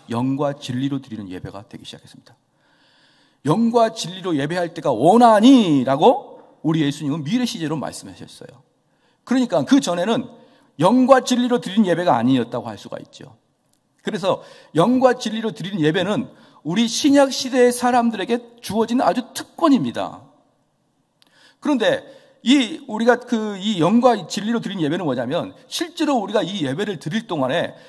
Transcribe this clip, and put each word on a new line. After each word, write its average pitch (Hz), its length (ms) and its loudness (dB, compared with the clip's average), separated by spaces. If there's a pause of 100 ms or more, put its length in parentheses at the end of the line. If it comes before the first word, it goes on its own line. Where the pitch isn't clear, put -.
영과 135 440 -2
진리로 135 480 -6
드리는 110 280 -12
예배가 92 380 -14
되기 - 180 -20
시작했습니다. - 500 -20 (1080)
"영과 220 480 2
진리로 180 420 -6
예배할 165 380 -4
때가 147 180 -2
오나니"라고 202 1500 4 (200)
우리 160 200 0
예수님은 143 420 -4
미래 233 220 -2
시제로 165 320 -6
말씀하셨어요. - 720 -14 (760)
그러니까 233 420 0
그 277 140 4
전에는 180 500 -2 (500)
영과 254 420 4
진리로 247 380 0
드리는 190 260 0
예배가 170 300 2
아니었다고 120 520 -2
할 104 100 -12
수가 - 280 -14
있죠. - 320 -20 (680)
그래서 185 400 -4 (320)
영과 247 400 4
진리로 220 360 -6
드리는 190 280 -8
예배는 170 500 0 (340)
우리 208 240 0
신약 277 440 4
시대의 247 400 2
사람들에게 233 880 -2
주어진 226 400 -2
아주 - 320 -2
특권입니다. 147 920 -2 (1400)
그런데 208 440 0 (400)
이 240 440 0
우리가 226 340 2
그 214 360 -4
이 196 220 -4
영과 220 480 2
진리로 220 320 -6
드리는 226 220 -8
예배는 165 240 -2
뭐냐면 127 500 -4 (120)
실제로 302 480 -4
우리가 208 280 -2
이 180 220 -6
예배를 175 340 -6
드릴 208 280 -8
동안에 139 480 -2 (140)